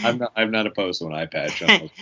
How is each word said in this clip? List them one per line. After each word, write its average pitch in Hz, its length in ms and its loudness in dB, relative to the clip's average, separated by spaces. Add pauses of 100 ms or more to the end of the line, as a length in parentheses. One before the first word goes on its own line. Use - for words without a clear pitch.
I'm 120 140 2
not, 120 180 -6
I'm 110 160 2
not 110 160 2
opposed 95 320 -2
to 82 80 -6
an 78 60 -6
eye 80 140 -4
patch. 80 380 -4
I'm 165 240 4 (120)